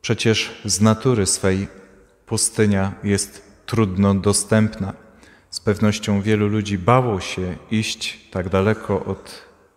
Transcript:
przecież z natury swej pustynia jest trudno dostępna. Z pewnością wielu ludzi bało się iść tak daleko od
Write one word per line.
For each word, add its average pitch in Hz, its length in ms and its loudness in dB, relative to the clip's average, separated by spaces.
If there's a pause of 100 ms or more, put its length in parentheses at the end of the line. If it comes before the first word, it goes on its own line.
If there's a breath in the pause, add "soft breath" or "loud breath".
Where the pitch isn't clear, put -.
przecież - 640 -2
z 92 160 -2
natury 110 440 4
swej 98 420 0 (580)
pustynia 101 680 0 (100)
jest - 380 -2 (240)
trudno 98 480 2
dostępna. 101 800 0 (560 soft breath)
Z - 100 -12
pewnością 104 640 0
wielu 107 260 2
ludzi 101 300 -2
bało 117 420 2
się 90 360 -6 (160)
iść - 600 -6
tak 92 180 -4
daleko 98 560 0
od - 400 -10 (320)